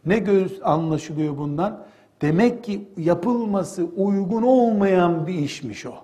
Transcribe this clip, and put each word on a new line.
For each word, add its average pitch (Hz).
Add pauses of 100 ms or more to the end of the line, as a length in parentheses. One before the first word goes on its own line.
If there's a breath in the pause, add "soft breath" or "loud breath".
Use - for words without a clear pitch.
Ne 196
göz 190
anlaşılıyor 156
bundan? 147 (360 loud breath)
Demek 202
ki 202 (100)
yapılması 185
uygun 196
olmayan 196
bir 185
işmiş 139
o. 123 (100)